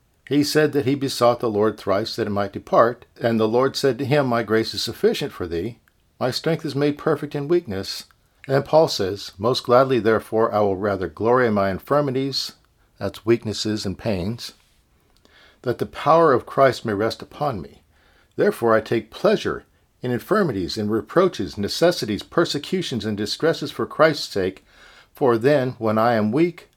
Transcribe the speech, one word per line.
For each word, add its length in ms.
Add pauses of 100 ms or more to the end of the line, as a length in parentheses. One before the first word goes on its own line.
(280)
he 160
said 300
that 120
he 80
besought 460
the 100
Lord 280
thrice 380
that 120
it 40
might 220
depart, 520 (140)
and 200
the 80
Lord 280
said 220
to 80
him, 220
"My 160
grace 300
is 100
sufficient 500
for 140
thee, 320 (400)
my 100
strength 340
is 120
made 220
perfect 360
in 140
weakness." 560 (440)
And 160
Paul 240
says, 500
"Most 260
gladly, 360
therefore, 540
I 60
will 160
rather 320
glory 400
in 80
my 160
infirmities," 800 (460)
that's 260
weaknesses 600
and 120
pains, 560 (1120)
"that 160
the 80
power 460
of 120
Christ 400
may 80
rest 300
upon 380
me. 200 (540)
Therefore 400
I 60
take 300
pleasure 540 (360)
in 100
infirmities, 640
in 120
reproaches, 680
necessities, 640
persecutions, 800
and 140
distresses 520
for 160
Christ's 440
sake, 340 (500)
for 240
then, 400
when 200
I 160
am 180
weak, 460